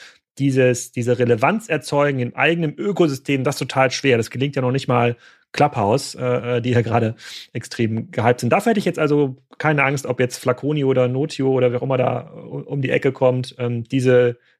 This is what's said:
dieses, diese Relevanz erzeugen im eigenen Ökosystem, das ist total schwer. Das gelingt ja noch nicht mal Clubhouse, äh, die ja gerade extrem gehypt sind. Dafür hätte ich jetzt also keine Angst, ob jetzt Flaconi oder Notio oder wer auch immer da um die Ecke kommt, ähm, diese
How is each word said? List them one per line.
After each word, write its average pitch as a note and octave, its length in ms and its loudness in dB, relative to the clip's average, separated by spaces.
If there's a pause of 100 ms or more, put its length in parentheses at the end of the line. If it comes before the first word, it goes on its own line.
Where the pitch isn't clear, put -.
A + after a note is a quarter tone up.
(400)
dieses, C3 520 2
diese A#2+ 280 -2
Relevanz B2 500 2
erzeugen C#3+ 500 -2
im A#2+ 160 -6
eigenen D#3 400 0
Ökosystem, C#3+ 680 0
das C3+ 120 -2
ist - 40 -10
total C3+ 320 0
schwer. B2+ 260 2
Das A2+ 140 -2
gelingt C3+ 240 -4
ja C3 80 -2
noch B2+ 80 0
nicht C3+ 160 -2
mal A#2+ 280 2 (360)
Clubhouse, C3 640 0
äh, B2 460 -2
die B2 100 -2
ja A#2+ 100 2
gerade A2+ 340 0 (380)
extrem A2 580 -4
gehypt A#2+ 280 2
sind. A#2+ 120 -2
Dafür G3+ 200 2
hätte G#3 80 2
ich - 60 -2
jetzt F3+ 140 -2
also D3 380 2 (220)
keine D3 240 0
Angst, C#3 240 -2
ob B2 120 -4
jetzt B2 200 0
Flaconi C#3+ 440 -2
oder C3 240 2
Notio C3+ 440 -2
oder B2 200 2
wer B2 80 -2
auch - 40 -6
immer C3+ 140 0
da B2 240 0
um - 600 -10
die B2+ 80 -2
Ecke C3 220 0
kommt, B2+ 480 0
ähm, A#2+ 240 -4
diese B2 540 2 (220)